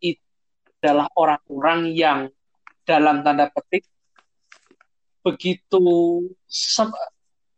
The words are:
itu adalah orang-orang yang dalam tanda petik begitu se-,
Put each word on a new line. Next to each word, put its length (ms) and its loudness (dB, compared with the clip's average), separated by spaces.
itu 200 -6
adalah 360 0
orang-orang 760 0
yang 280 0
dalam 320 2
tanda 320 2
petik 320 -4
begitu 560 -2
se-, 480 -4